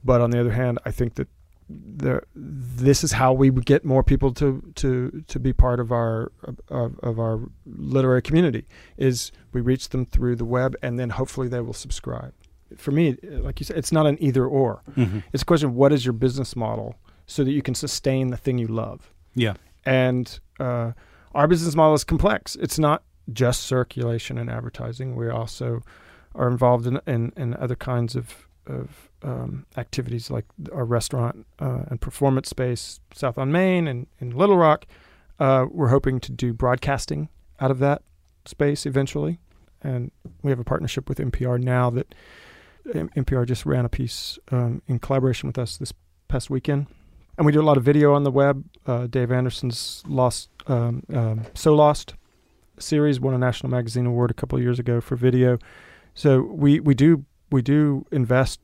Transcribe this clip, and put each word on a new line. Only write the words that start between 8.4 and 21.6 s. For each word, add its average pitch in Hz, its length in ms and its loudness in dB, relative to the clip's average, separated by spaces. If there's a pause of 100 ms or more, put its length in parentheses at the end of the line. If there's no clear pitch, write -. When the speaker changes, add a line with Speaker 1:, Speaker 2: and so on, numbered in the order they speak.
Speaker 1:
is 127 340 -2 (220)
we 127 80 -4
reach 127 300 -2
them 127 140 -2
through 123 320 0
the 113 80 -4
web, 123 380 0
and 120 160 -4
then 123 120 -4
hopefully 127 380 -4
they 123 120 -4
will 117 120 -6
subscribe. 123 600 -10 (420)
For - 140 -6
me, 143 320 2
like 143 380 -6
you 143 40 -6
said, 175 140 -6
it's - 140 -4
not 156 140 4
an 143 140 2
either 131 240 2
or. 127 380 0 (140)
Speaker 2:
Mm-hmm. 107 240 0 (120)
Speaker 1:
It's 135 120 -2
a - 20 -10
question 151 220 4
of 123 60 -2
what 139 180 6
is 135 120 2
your 123 100 -2
business 127 420 -2
model 110 400 -6 (300)
so - 180 -2
that 131 80 0
you 143 100 0
can 127 120 -2
sustain 131 560 -2
the 123 60 -6
thing 123 220 -2
you 117 80 -2
love. 113 480 -8 (200)
Speaker 2:
Yeah. 113 200 0 (320)
Speaker 1:
And, 127 520 0 (200)
uh, 120 340 -4 (420)
our 143 120 2
business 165 280 2